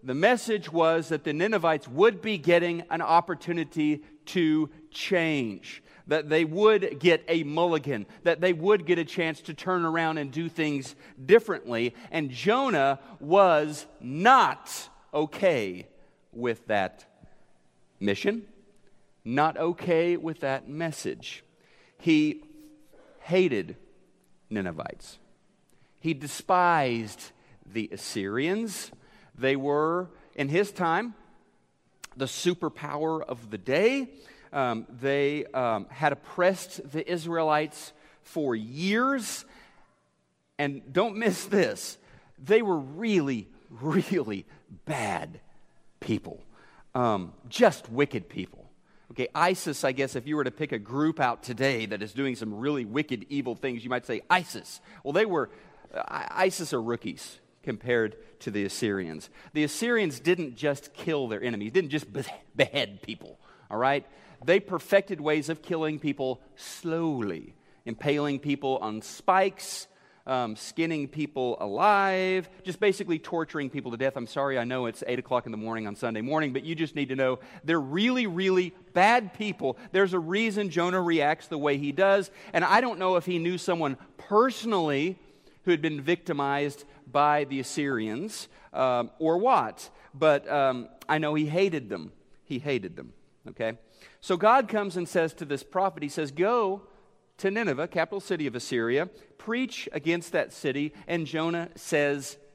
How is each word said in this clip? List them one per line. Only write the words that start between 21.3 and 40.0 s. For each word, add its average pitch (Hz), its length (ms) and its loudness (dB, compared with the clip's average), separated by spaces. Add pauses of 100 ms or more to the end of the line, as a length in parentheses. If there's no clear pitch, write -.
He 151 460 2 (800)
hated 160 560 2 (720)
Ninevites. 95 680 -6 (840)
He 160 120 -2
despised 143 1160 2 (340)
the 107 280 -6
Assyrians. 143 1000 -4 (440)
They 135 200 2
were, 151 540 0 (260)
in 143 120 0
his 196 240 2
time, 185 440 0 (1000)
the 131 100 -4
superpower 156 960 -4
of 117 260 -10
the 107 80 -8
day. 214 520 2 (420)
Um, 120 360 -2
they, 139 600 -2
um, 117 420 -2
had 143 220 0
oppressed 175 800 -2
the 156 200 -6
Israelites 160 840 -2 (280)
for 139 340 -2
years. 196 880 -2 (1160)